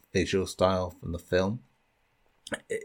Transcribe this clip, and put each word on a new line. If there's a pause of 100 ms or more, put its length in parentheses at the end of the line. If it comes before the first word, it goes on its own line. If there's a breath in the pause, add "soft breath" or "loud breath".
(120)
visual
style (100)
from
the
film (920)
i-,